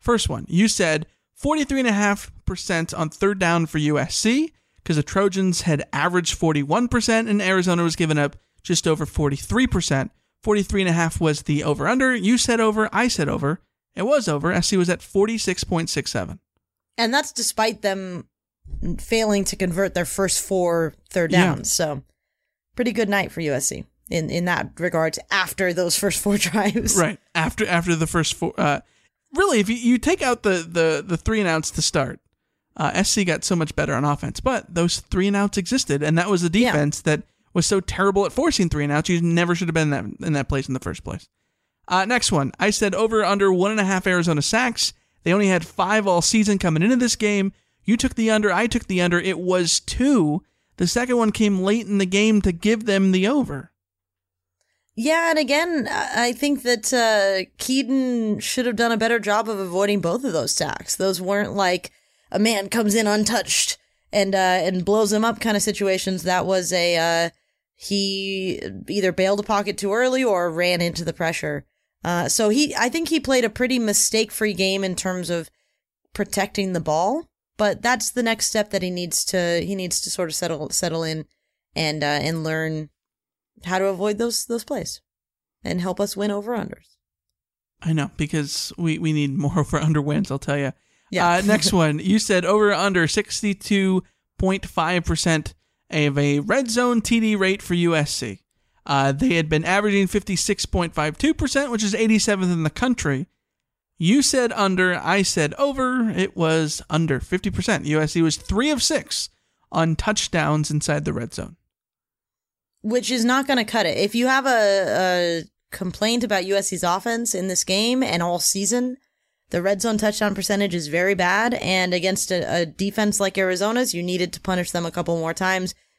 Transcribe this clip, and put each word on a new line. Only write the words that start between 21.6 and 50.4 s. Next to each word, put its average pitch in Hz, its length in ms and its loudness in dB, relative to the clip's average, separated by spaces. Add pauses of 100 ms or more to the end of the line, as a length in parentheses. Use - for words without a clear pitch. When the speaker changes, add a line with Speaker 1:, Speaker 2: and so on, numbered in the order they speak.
Speaker 2:
So 147 300 -2 (720)
pretty 240 160 0
good 214 160 0
night 202 240 0
for - 80 -6
U 151 120 0
S 131 140 -2
C - 180 -6 (260)
in, 160 200 -2
in 175 140 -2
that 175 340 -2
regard 160 400 0 (120)
after 185 420 0
those 170 260 0
first 196 240 -2
four 202 140 2
<laughs> - 20 2
drives. 202 580 0
Speaker 1:
Right. 170 220 0 (160)
After, 180 320 -2
after 175 280 2
the 160 120 0
first 160 280 0
four, - 240 -6
uh, 143 220 0 (540)
really, 320 260 4
if 190 80 2
you, 233 80 0
you 240 220 4
take 339 240 0
out 247 220 0
the, 185 240 0
the, 160 380 0
the 175 100 -2
three 220 240 -2
and 190 80 0
outs 160 240 -2
to 160 100 -4
start, - 380 -2 (560)
uh, 156 180 0
S 190 160 2
C 202 140 2
got 156 200 -2
so 180 120 0
much 160 200 -2
better 151 180 -2
on 131 100 0
offense, 147 360 -4
but 247 340 -2
those 170 260 0
three 185 260 0
and 202 100 2
outs 202 220 0
existed, 170 440 -2
and 156 160 2
that 180 120 0
was 175 120 2
the 175 160 2
Speaker 2:
Yeah. 240 140 4
Speaker 1:
defense 147 300 0
that 151 200 0 (300)
was 170 140 0
so 196 140 2
terrible 196 440 0
at 170 80 -4
forcing 262 360 2
three 147 160 0
and 147 80 0
outs. 151 160 0
You 175 120 2
never 170 340 2
should 170 140 -4
have 165 60 -4
been 156 180 2
in 107 260 -6
that, - 80 -8
in 165 80 0
that 139 140 -2
place 135 200 -2
in 135 60 -4
the 127 60 -4
first - 240 -8
place. - 240 -10 (580)
Uh, 185 180 0
next 233 280 0
one. 139 260 2
I 214 120 2
said 202 240 0
over 220 300 2
under 196 280 4
one 185 180 2
and 214 100 0
a 196 40 2
half 185 220 0
Arizona 170 360 2
sacks. 233 500 0 (300)
They 165 100 2
only 202 160 4
had 175 180 2
five 202 400 0
all 175 140 4
season 208 380 2
coming 160 240 2
into 247 140 4
this 240 200 0
game. 202 360 0 (320)
You 226 120 2
took 254 180 -2
the 220 160 0
under. 208 220 2
I 208 140 2
took 240 200 -2
the 180 140 0
under. 175 180 4
It 175 200 -2
was 180 420 2
two. 196 640 2 (340)